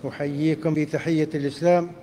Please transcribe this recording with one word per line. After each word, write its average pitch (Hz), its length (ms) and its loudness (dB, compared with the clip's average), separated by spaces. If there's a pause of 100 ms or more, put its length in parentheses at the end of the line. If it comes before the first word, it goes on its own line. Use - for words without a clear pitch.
أحييكم 151 640 0
بتحية 151 640 0
الإسلام 165 540 2 (140)